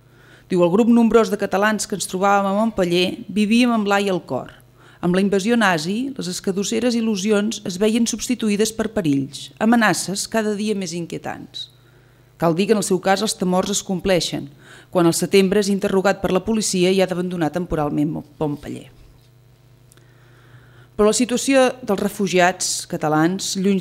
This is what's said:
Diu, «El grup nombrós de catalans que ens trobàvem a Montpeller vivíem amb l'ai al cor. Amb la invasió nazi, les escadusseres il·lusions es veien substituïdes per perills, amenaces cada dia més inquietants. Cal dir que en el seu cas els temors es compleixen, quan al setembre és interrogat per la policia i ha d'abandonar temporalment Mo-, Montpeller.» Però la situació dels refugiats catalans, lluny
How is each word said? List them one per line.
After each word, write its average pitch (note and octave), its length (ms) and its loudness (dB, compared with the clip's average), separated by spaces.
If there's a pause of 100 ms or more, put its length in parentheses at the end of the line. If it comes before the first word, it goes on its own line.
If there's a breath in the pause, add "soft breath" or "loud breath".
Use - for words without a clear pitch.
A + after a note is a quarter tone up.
(460 soft breath)
Diu, F3 160 2
«El E3+ 80 6
grup G#3+ 160 4
nombrós A3+ 480 4
de G3 80 -2
catalans G3+ 480 -2
que G3 80 -6
ens - 80 -8
trobàvem G3 400 2
a F#3+ 80 0
Montpeller F#3+ 720 0
vivíem A3+ 480 2
amb G#3 160 0
l'ai G3+ 160 2
al F3+ 160 -2
cor. B2+ 320 -8 (440 loud breath)
Amb F3 160 0
la F#3+ 80 2
invasió G3+ 320 0
nazi, G3+ 600 0
les E3+ 100 -8
escadusseres G3+ 720 -2
il·lusions G#3+ 640 0
es F3+ 160 -8
veien A3 240 2
substituïdes A3 720 -2
per A3 160 -2
perills, C#3 640 -2 (100)
amenaces G#3+ 640 0
cada G#3+ 320 -2
dia G#3+ 160 -2
més F#3 160 -6
inquietants. - 800 -10 (680 soft breath)
Cal E3 240 0
dir G3+ 80 2
que A3 80 4
en G3+ 60 0
el F#3+ 80 -4
seu F3+ 100 2
cas F#3+ 240 0
els G#3+ 160 -4
temors F#3 320 0
es - 160 -4
compleixen, E3 640 -2 (420 loud breath)
quan F3 160 2
al E3 80 2
setembre G3 480 2
és G3 80 -2
interrogat F#3+ 480 0
per F3 160 -2
la F#3 80 0
policia F#3+ 480 0
i F#3+ 80 0
ha F#3 80 4
d'abandonar F3 480 -4
temporalment D#3 560 -2
Mo-, D3+ 140 -8 (180)
Montpeller.» C#3+ 480 -8 (2000 soft breath)
Però G#3 80 4
la G#3+ 80 4
situació B3+ 540 2 (100)
dels G3+ 240 -4
refugiats F#3 720 0 (160)
catalans, E3 640 -2
lluny G3 260 0